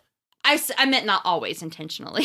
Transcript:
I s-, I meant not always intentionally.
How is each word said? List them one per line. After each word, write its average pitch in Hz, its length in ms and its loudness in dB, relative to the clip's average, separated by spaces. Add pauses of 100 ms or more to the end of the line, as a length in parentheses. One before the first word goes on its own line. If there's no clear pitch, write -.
(460)
I 285 80 6
s-, 302 240 -2
I 269 80 4
meant 262 200 2
not 196 200 2
always 156 360 0
intentionally. 160 640 -6